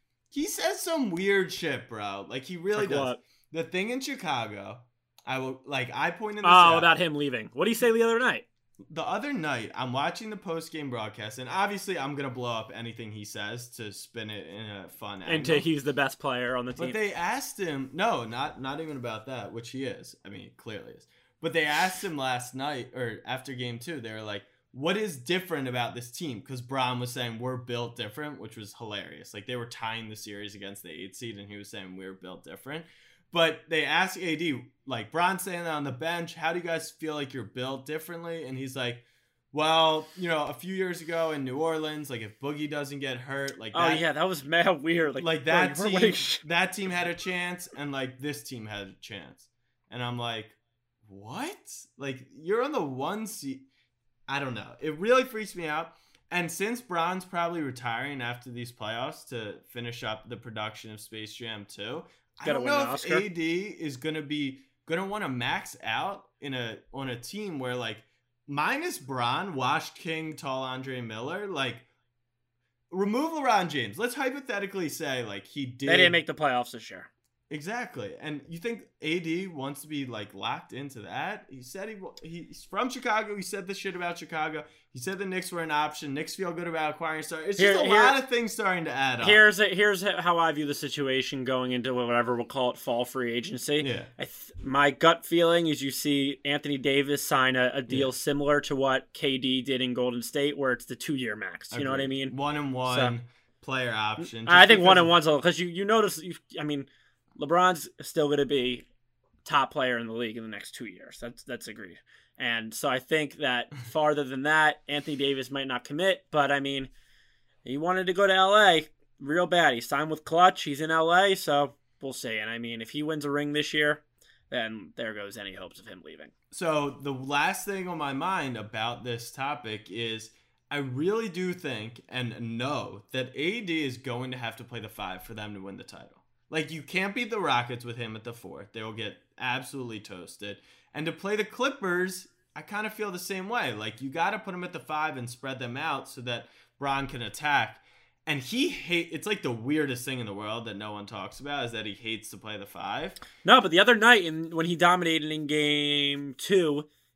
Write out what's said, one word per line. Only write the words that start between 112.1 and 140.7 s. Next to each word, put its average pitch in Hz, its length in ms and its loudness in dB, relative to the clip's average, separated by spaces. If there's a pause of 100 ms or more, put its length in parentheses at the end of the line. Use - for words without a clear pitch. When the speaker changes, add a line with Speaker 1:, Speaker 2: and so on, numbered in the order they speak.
Speaker 2:
And 113 360 -2
so - 160 -2
I 131 100 2
think 151 380 -2
that 127 400 -2
Speaker 1:
<laughs> 120 140 -12
Speaker 2:
farther 151 320 4
than 131 200 -4
that, 156 440 4
Anthony 147 280 -4
Davis 135 340 0
might 139 160 -4
not 127 180 -4
commit, 180 460 0
but 143 220 4
I 139 80 4
mean, 139 300 -4 (720)
he 127 160 -4
wanted 180 260 2
to 185 80 2
go 196 140 8
to 190 60 6
L 190 220 8
A 190 320 8 (320)
real 160 280 2
bad. 160 260 8
He 117 80 -2
signed 151 300 0
with 151 140 -4
Clutch. 180 360 8
He's 143 180 -4
in 156 120 -2
L 165 200 4
A, 190 220 8
so 143 400 2 (300)
we'll 135 100 -6
see. 113 240 -4
And 107 140 -2
I 117 80 -6
mean, 117 240 -8
if - 80 -12
he 147 100 -4
wins 151 240 -2
a 143 60 -2
ring 147 220 0
this 147 200 0
year, 147 300 2 (480)
then 110 440 -6
there 110 200 -6
goes 101 200 -10
any 98 200 -10
hopes 92 240 -16
of - 80 -20
him 92 180 -18
leaving. 76 240 -18 (220)
Speaker 1:
So 147 500 0
the 139 120 -4
last 143 520 0
thing 190 220 -4
on 175 100 -6
my 143 160 -2
mind 147 440 -2
about 110 460 -6
this 120 280 -8
topic 135 580 -6
is 113 400 -6 (400)
I 143 80 -4
really 160 520 0
do 180 220 -2
think 123 580 -8
and 113 500 -6
know 120 520 -6
that 127 220 -2
A 185 280 -2
D 165 220 -2
is 127 140 -4
going 123 340 -6
to 127 60 -8
have 117 200 -6
to 120 60 -14
play 113 180 -12
the 107 80 -10
five 92 340 -8
for 117 100 -16
them 104 220 -10
to 98 60 -12
win 98 160 -12
the 98 60 -16
title. - 360 -20 (300)
Like, 156 200 -4
you 156 140 -12
can't 196 320 -4
beat 240 160 -4
the 220 80 -2
Rockets 123 440 0
with 120 140 -10
him 113 180 -8
at 110 80 -14
the 117 100 -12
four. 92 400 -16
They 110 100 -10
will 110 100 -10
get 107 240 -8 (220)
absolutely 127 600 -6
toasted. 98 580 -12 (360)